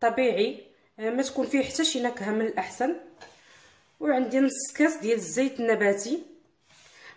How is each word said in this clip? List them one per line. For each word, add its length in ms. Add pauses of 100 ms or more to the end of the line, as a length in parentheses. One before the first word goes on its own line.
طبيعي، 720 (280)
آه، 100
ما 140
تكون 240
فيه 160
حتى 220
شي 180
نكهه 280
من 140
الاحسن، 500 (1040)
وعندي 400
نص 360
كاس 200
ديال 220
الزيت 420
النباتي. 680 (920)